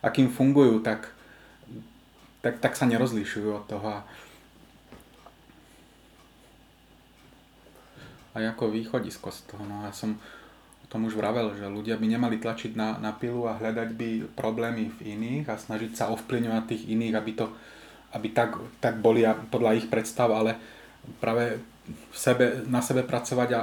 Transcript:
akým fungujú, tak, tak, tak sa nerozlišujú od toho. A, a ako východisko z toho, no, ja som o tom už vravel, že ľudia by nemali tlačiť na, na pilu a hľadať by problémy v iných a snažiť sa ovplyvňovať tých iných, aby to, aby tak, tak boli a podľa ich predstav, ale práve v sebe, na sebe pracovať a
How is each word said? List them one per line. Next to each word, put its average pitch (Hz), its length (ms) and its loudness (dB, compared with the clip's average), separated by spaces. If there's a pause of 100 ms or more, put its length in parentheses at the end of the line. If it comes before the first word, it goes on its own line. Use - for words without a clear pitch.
akým 131 240 4
fungujú, 131 560 6
tak, 110 240 -2 (1400)
tak, 120 160 -2
tak - 160 2
sa 135 80 0
nerozlišujú 113 720 0
od 101 80 -10
toho. 104 240 -6
A, 104 100 -6 (4000)
a 110 160 -2
ako 113 160 0
východisko 113 640 -4
z - 160 -16
toho, - 160 -12
no, 104 240 -8
ja 101 80 -10
som 107 240 -4 (640)
o - 80 -20
tom 110 160 -2
už 107 80 -4
vravel, 107 400 0
že 101 160 -8
ľudia 107 240 -4
by 110 80 -2
nemali 113 320 2
tlačiť 113 400 -6
na, 110 240 -2
na 107 160 -4
pilu 120 320 -2
a 110 80 -2
hľadať 110 400 -2
by 117 120 -4 (280)
problémy 113 640 -2
v 104 160 -8
iných 123 320 -4
a 107 80 -4
snažiť 110 400 -6
sa 110 160 0
ovplyvňovať 113 560 -2
tých 113 160 -4
iných, 110 320 0
aby 107 160 -2
to, 110 160 -2 (640)
aby 110 240 -6
tak, 117 240 2 (240)
tak 113 160 0
boli 113 240 6
a 110 80 6
podľa 113 480 2
ich - 80 -8
predstav, 113 400 2
ale 110 320 2 (640)
práve 117 400 0 (240)
v - 280 -16
sebe, 123 520 4
na 123 120 2
sebe 127 240 2
pracovať 123 480 0
a 113 100 2